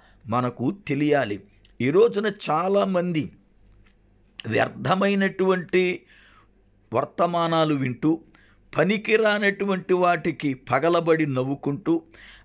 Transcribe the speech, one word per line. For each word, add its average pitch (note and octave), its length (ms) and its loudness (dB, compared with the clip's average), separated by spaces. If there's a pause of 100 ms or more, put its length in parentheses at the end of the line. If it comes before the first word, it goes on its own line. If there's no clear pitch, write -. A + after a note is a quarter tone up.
(260)
మనకు A#2+ 500 -2 (120)
తెలియాలి. C#3 520 0 (400)
ఈ B2+ 100 2
రోజున G3+ 420 2 (180)
చాలామంది F3 840 0 (1120)
వ్యర్థమైనటువంటి F#3 1600 0 (920)
వర్తమానాలు E3 800 0
వింటూ, C3+ 460 0 (580)
పనికిరానటువంటి G3+ 1160 0
వాటికి E3+ 600 0
పగలబడి D#3+ 720 2
నవ్వుకుంటూ, C#3+ 760 -2 (420)